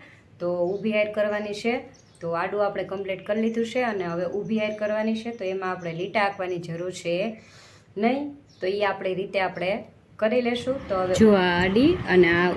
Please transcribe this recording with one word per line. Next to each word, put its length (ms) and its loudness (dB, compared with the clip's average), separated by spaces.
તો 100 -4
ઊભી 260 -2
હાયર 200 2
કરવાની 460 -2
છે. 120 0
તો 60 -10
આડું 260 0
આપણે 180 -4
કમ્પ્લીટ 420 -6
કરી 180 0
લીધું 280 0
છે 120 -2
અને 200 -2
હવે 220 -2
ઊભી 240 -2
હાયર 160 -2
કરવાની 440 -2
છે. 80 -8
તો 140 -8
એમાં 260 -2
આપણે 300 -6
લીટા 260 0
આંકવાની 400 -4
જરૂર 260 -6
છે 220 -4
નહીં. 280 0
તો 60 -4
ઈ 160 0
આપણી 320 -2
રીતે 260 -4
આપણે 300 -2
કરી 260 2
લેશું. 340 -2
તો 60 -2
હવે 200 0
જો 220 8
આ 180 4
આડી 360 4
અને 200 8
આ 280 4